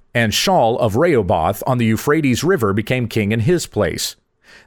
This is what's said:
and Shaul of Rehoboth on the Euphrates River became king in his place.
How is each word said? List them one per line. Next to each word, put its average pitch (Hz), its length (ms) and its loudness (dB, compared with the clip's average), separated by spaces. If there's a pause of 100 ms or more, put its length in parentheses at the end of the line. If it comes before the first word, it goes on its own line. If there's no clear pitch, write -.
(120)
and 117 200 0
Shaul 135 460 2
of 107 180 0
Rehoboth 104 720 2
on 127 120 0
the 117 80 2
Euphrates 131 560 0
River 127 300 0
became 117 340 -2
king 104 240 -2
in 117 100 0
his 160 260 0
place. - 500 -4 (500)